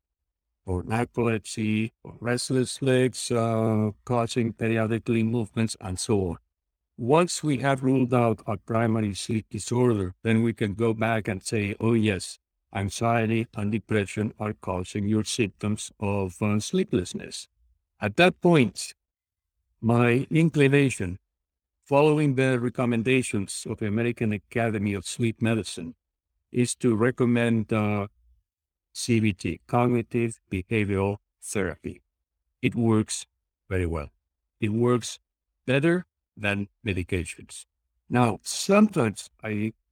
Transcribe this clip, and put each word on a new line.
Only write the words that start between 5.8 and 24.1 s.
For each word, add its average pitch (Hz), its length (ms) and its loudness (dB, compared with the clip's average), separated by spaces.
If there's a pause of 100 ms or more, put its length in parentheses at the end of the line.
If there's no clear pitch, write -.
and 92 180 -8
so 98 300 0
on. 82 80 -6 (580)
Once 156 480 0
we 147 140 0
have 135 260 0
ruled 127 300 2
out 117 320 2
our 104 120 -4
primary 113 560 0
sleep 110 360 -4
disorder, 110 640 0 (100)
then 113 180 2
we 117 120 2
can 104 200 -2
go 113 200 0
back 110 340 -2
and 92 160 -4
say, 104 360 -4
"Oh, 113 140 2
yes, 107 460 0 (340)
anxiety 113 840 0
and 104 160 -4
depression 107 680 -2
are 107 140 -4
causing 95 540 -6
your 107 160 0
symptoms - 760 -4
of, 101 420 -4
uh, 107 180 2
sleeplessness." - 880 -4 (520)
At 104 180 -2
that 180 240 6
point, 156 520 4 (880)
my 120 480 2
inclination, 139 920 2 (640)
following 147 520 4
the 131 240 2
recommendations 120 1080 -2
of 123 100 -8
the 110 80 -4
American 117 440 -2